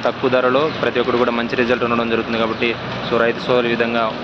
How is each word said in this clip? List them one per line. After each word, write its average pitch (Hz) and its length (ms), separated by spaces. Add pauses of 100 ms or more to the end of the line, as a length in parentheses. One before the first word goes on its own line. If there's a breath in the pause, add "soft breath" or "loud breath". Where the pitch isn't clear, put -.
తక్కువ 123 320
ధరలో 127 260 (200)
ప్రతి 120 200
ఒక్కరు 120 200
కూడా 120 180
మంచి 127 220
రిజల్ట్ 120 240
ఉండడం 117 280
జరుగుతుంది 113 300
కాబట్టి, 113 260 (380)
so, 120 60 (100)
రైతు 117 220
సోదరులు 123 240
ఈ 117 60
విధంగా 117 280 (180)